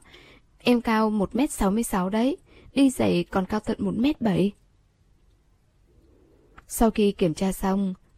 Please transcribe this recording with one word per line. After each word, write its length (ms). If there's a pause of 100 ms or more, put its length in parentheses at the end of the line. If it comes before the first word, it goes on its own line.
(580)
em 220
cao 300
một 240
mét 160
sáu 200
mươi 120
sáu 280
đấy, 260 (380)
đi 160
giày 340
còn 220
cao 140
tận 200
một 160
mét 240
bảy." 320 (2250)
Sau 220
khi 220
kiểm 220
tra 180
xong, 420 (240)